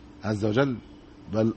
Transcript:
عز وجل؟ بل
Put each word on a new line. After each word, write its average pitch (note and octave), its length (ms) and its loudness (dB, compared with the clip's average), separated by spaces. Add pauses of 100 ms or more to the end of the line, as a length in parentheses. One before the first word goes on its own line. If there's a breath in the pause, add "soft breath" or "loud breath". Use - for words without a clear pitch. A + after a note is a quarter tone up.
(240)
عز G#2 200 -2
وجل؟ B2 320 2 (560)
بل A2 240 2